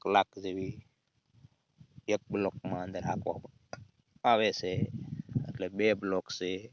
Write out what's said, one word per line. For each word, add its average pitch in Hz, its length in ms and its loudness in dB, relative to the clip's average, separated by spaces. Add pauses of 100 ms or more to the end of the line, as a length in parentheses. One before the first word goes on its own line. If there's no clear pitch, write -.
કલાક 98 380 4
જેવી 95 420 -6 (1300)
એક 104 120 2 (120)
બ્લોકમાં 95 500 -2
અંદર 92 200 -6
રાખવામાં - 800 -6 (420)
આવે 110 300 6
છે. 95 340 0 (600)
એટલે 92 180 -4
બે 104 260 4
બ્લોક 98 380 -2
છે, 92 240 -4 (180)